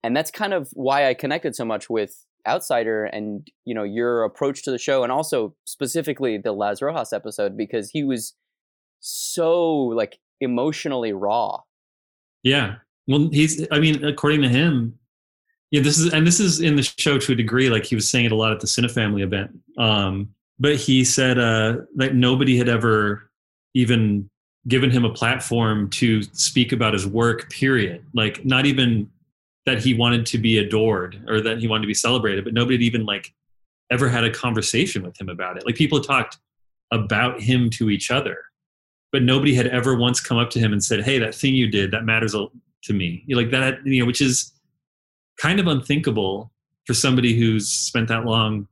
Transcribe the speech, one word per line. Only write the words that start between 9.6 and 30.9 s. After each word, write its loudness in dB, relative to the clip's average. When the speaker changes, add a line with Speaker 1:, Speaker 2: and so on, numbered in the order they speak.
Speaker 1:
like, -2
emotionally -2
raw. -2
Speaker 2:
Yeah. 0
Well, 4
he's, 2
I 2
mean, 2
according 0
to 4
him, 2
yeah, 2
this 2
is, 2
and 4
this 4
is 2
in 2
the 4
show 2
to 0
a 2
degree, 2
like, 2
he -4
was -2
saying 2
it 2
a 2
lot 2
at -4
the -10
Cinefamily 0
event. -4
Um, 0
but 2
he 2
said, 2
uh, 2
that 0
nobody 4
had 2
ever 0
even 2
given 2
him 4
a 0
platform 0
to 2
speak 0
about 2
his -2
work, 0
period. -2
Like, -2
not 2
even 2
that 0
he 2
wanted 2
to -4
be 2
adored 0